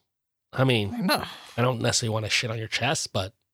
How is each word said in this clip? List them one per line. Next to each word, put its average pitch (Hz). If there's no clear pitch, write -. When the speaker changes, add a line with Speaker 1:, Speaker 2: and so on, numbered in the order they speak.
Speaker 1:
I 131
mean, 127
Speaker 2:
No. -
Speaker 1:
I 120
don't 120
necessarily 113
wanna 107
shit 117
on 117
your 107
chest, -
but 98